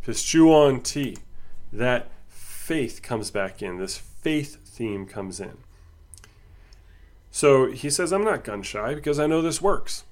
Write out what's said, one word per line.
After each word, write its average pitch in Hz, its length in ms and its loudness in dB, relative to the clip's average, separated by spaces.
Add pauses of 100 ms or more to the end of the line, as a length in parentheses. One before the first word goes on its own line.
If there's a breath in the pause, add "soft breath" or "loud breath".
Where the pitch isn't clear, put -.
Pisteuon 151 760 6
te. 135 340 -6 (560 soft breath)
That 120 380 0 (160)
faith - 760 -6
comes 110 300 -6
back 98 320 -4
in. 90 160 -6
This 95 180 -8
faith - 680 -6
theme 101 440 -8
comes 95 320 -10
in. - 180 -12 (1700 soft breath)
So 131 400 6
he 139 180 -6
says, 170 240 0
"I'm 202 100 2
not 190 200 0
gun 101 180 -8
shy 107 320 -6
because 147 240 -2
I 151 100 2
know 160 140 2
this 160 200 -2
works. - 500 0